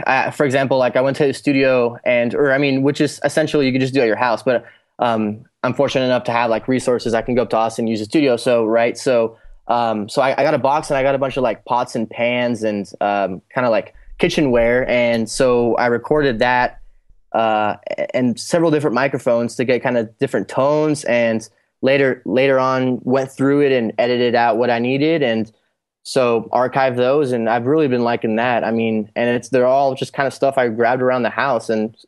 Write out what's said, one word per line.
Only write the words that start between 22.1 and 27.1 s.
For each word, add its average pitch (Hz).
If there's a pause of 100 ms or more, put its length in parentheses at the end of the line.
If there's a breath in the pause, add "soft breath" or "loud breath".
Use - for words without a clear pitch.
later 131
on 127
went 131
through 139
it 135
and 117
edited 123
out 117
what 120
I 117
needed. 143
And 113 (540)
so 120
archive 131
those, 127